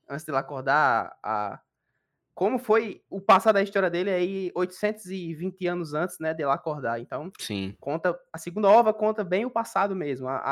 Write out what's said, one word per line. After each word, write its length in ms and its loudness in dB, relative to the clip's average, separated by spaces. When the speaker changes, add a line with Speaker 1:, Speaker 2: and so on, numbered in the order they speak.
Speaker 1:
antes 200 -10
dele 100 -2
acordar, 840 2
a, 360 -4
como 240 0
foi 520 0
o 100 -8
passar 320 6
da 100 4
história 280 0
dele 200 -2
aí 440 0
oitocentos 520 -2
e 280 -6
vinte 320 -6
anos 260 -4
antes, 260 -2
né, 140 -2
dele 180 -2
acordar. 500 -2
Então, 380 -10
Speaker 2:
Sim. 400 -6
Speaker 1:
conta, 400 -2
a 60 -10
segunda 300 0
ova 260 6
conta 280 -2
bem 220 -2
o 60 -4
passado 440 -2
mesmo. 320 -4
A, 100 -4